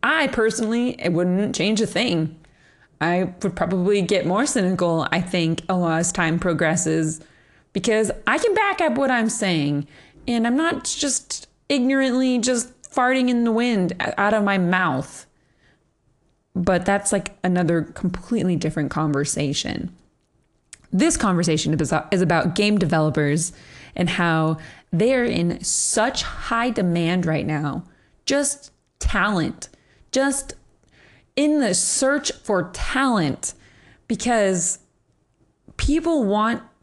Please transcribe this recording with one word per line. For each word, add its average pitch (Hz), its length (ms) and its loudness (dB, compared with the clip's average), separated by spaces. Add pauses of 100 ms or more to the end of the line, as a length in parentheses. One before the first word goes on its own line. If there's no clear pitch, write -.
I 294 260 2
personally, 233 720 0
it 175 140 0
wouldn't 180 420 0
change 208 260 0
a 220 60 0
thing. 170 520 -2 (600)
I 180 400 0
would 185 140 -2
probably 185 480 2
get 180 240 0
more 202 180 2
cynical, 180 680 0
I 170 100 0
think, 165 460 -2
as 175 440 0
time 165 260 0
progresses, 160 840 0 (540)
because 214 380 0 (160)
I 247 100 0
can 427 160 2
back 403 280 0
up 311 180 2
what 269 100 2
I'm 233 200 2
saying, 147 580 0 (400)
and 233 180 0
I'm 240 100 0
not 330 280 -2
just - 640 -6 (200)
ignorantly 262 720 2
just 240 340 -2 (120)
farting 254 460 2
in 240 140 2
the 233 80 2
wind 220 480 2
o-, - 180 -2
out 208 180 2
of 214 80 2
my 196 160 2
mouth. 175 680 0 (1300)
But 180 300 2
that's, 202 260 0
like, 196 320 -4
another 175 380 2
completely 185 720 -2
different 151 360 -2
conversation. 147 1000 -2 (1000)
This 285 240 2
conversation 170 560 2
is 156 180 0
about, 156 220 0
is 180 80 2
about 170 340 2
game 208 220 2
developers 156 720 2 (440)
and 175 160 0
how 160 460 0 (360)
they're 240 320 2
in 175 380 -2
such - 580 0
high - 480 -2
demand 175 560 0
right 156 200 0
now. 151 380 -4 (420)
Just 285 460 -2 (280)
talent, 190 680 -2 (460)
just 269 400 0 (840)
in 302 240 2
the 233 140 2
search 277 580 0
for 180 400 -2
talent, 240 840 -2 (540)
because 202 720 0 (960)
people 320 480 2
want 214 400 0 (200)